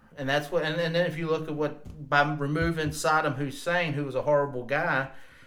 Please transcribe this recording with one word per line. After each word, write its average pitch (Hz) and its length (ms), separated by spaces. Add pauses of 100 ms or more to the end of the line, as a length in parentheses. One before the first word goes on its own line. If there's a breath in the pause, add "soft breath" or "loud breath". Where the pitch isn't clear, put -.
(200)
And 135 80
that's 147 240
what, 165 120
and, 156 160
and 165 160
then 175 100
if 160 100
you 165 120
look 156 200
at 156 60
what, 147 560
by 147 140
removing 151 640
Saddam 156 460
Hussein, 151 580
who 143 100
was 131 120
a 127 80
horrible 143 400
guy, 135 460 (380 loud breath)